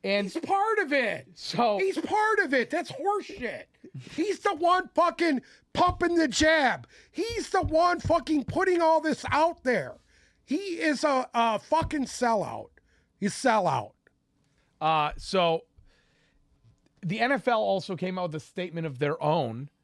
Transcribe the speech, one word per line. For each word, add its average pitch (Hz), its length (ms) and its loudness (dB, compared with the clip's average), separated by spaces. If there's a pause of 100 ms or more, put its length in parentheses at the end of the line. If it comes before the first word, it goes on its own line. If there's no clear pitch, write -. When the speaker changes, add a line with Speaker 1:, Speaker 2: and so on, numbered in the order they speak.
Speaker 1:
And 202 240 0
Speaker 2:
He's 330 140 -6
part 415 360 0
of 294 120 -2
it. 214 440 -2
Speaker 1:
so 214 420 0
Speaker 2:
He's 190 200 0
part 415 420 0
of 294 140 0
it. 240 160 0
That's 320 220 -4
horseshit. 294 720 -6 (520)
He's 370 240 -2
the 403 140 -2
one 349 420 2
fucking 330 460 2 (300)
pumping 349 440 2
the 320 120 4
jab. 262 600 2 (240)
He's 440 400 -6
the 381 100 2
one 330 400 2
fucking 311 440 0
putting 359 360 2
all 320 180 6
this 302 320 -2
out 320 320 2
there. 165 320 -2 (480)
He - 140 -4
is 330 480 -2
a, 269 280 2
a 233 260 2
fucking 302 460 0
sellout. 165 640 -2 (480)
He's 196 160 -2
sellout. 175 580 0 (920)
Speaker 1:
Uh, 156 360 2
so 170 440 0 (1400)
the 202 200 -4
N 247 100 2
F 262 160 0
L 226 140 2
also 196 340 -2
came 185 240 -6
out 180 140 -4
with - 20 -10
a 151 100 -8
statement 170 400 -8
of 135 140 -8
their 147 240 -2
own. 143 460 -2 (140)